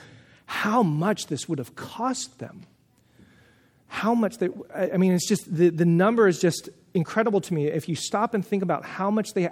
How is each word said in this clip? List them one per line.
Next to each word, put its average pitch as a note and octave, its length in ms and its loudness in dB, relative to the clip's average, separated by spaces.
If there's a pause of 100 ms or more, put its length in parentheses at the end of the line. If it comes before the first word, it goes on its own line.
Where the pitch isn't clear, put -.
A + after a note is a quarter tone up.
(460)
how A3+ 380 0
much E3+ 440 -2
this D3 200 -8
would D#3+ 120 -4
have - 160 -12
cost - 640 -8
them. - 260 -16 (1200)
How A3 260 -2
much A3+ 260 0
they, F3+ 100 0 (260)
I, F#3 160 -2
I F#3+ 60 0
mean, F#3 160 6
it's F3 140 0
just, - 160 0 (100)
the, E3+ 160 6
the E3 160 2
number G3 420 6
is F3 120 2
just - 300 0 (240)
incredible G3+ 460 0
to - 140 -6
me. D3 140 0
If D#3 200 -4
you D#3+ 80 -2
stop G#3+ 380 -4
and G3 120 -2
think G3+ 160 -2
about E3+ 220 -2
how - 260 -4
much G#3+ 240 -2
they F3 180 0